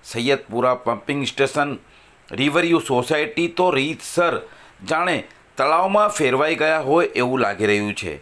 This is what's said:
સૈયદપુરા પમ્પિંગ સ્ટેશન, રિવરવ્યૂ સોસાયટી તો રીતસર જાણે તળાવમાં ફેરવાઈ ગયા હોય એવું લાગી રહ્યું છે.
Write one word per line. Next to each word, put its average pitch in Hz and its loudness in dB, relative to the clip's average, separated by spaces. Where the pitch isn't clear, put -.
સૈયદપુરા 123 0
પમ્પિંગ 123 -4
સ્ટેશન, 139 -2
રિવરવ્યૂ 160 2
સોસાયટી 151 0
તો 180 0
રીતસર 147 -2
જાણે 165 -2
તળાવમાં 185 4
ફેરવાઈ 151 2
ગયા 156 0
હોય 151 2
એવું 123 0
લાગી 101 0
રહ્યું 104 2
છે. 76 -8